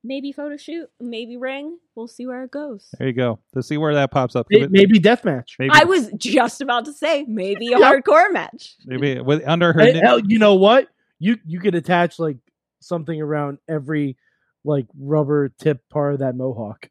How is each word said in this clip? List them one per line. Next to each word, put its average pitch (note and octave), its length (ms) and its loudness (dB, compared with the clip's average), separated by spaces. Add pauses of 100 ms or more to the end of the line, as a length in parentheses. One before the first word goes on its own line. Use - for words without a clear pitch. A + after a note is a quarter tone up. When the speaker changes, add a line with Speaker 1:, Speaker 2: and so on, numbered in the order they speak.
Speaker 1:
maybe C4+ 280 -10
photo D4 240 -12
shoot, D#4+ 340 -14 (100)
maybe A#3+ 360 -12
ring. C#4 420 -10 (160)
We'll A#3 140 -14
see B3 180 -16
where B3+ 180 -12
it B3+ 60 -18
goes. C#4+ 380 -14 (100)
Speaker 2:
There C3 100 -4
you B2 60 -6
go. A#2+ 240 -4 (160)
To C3 80 -6
see D3+ 160 -8
where D3+ 160 -2
that C#3 160 0
pops B2+ 260 -2
up. A#2+ 140 -4
Speaker 3:
May-, G#3 100 6
Speaker 2:
Give C#3 60 -2
it F#3 60 -4
Speaker 3:
maybe G3 280 6
deathmatch. F3 580 0
Speaker 2:
maybe. C3+ 140 0
Speaker 1:
I D4+ 120 8
was E4+ 340 0
just B3 420 -2
about B3 240 -4
to D4+ 80 -14
say D4+ 360 -4
maybe G#3+ 440 -6
a B3 60 4
Speaker 3:
Yep. C4+ 260 6
Speaker 1:
hardcore F#4 280 4
match. - 520 -10
Speaker 2:
Maybe B2+ 360 -4
with, D3 260 -2
under E3+ 260 2
her E3 80 2
Speaker 3:
Hey, A#3 140 8
Speaker 2:
ni- E3 60 0
Speaker 3:
hell, A#3+ 200 6
you G#3+ 180 0
know G#3 160 6
what? G#3 340 4 (300)
You, G#3+ 180 -2 (100)
you E3+ 140 -10
could F#3 140 -2
attach, F3 440 0
like, D#3 180 -6 (440)
something E3 400 -8
around D3 380 -6 (100)
every, D3 480 -4 (480)
like, C#3 220 -2 (120)
rubber C#3+ 500 -2
tip C#3+ 400 -4
part C#3+ 260 -4
of C3+ 60 -6
that C3 160 -4
mohawk. A#2 540 -10